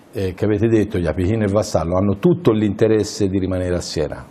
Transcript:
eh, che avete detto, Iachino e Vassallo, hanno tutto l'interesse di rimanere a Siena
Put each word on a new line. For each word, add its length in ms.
eh, 220
che 140
avete 220
detto, 280
Iachino 480
e 40
Vassallo, 500
hanno 200
tutto 320
l'interesse 800
di 100
rimanere 360
a 80
Siena 480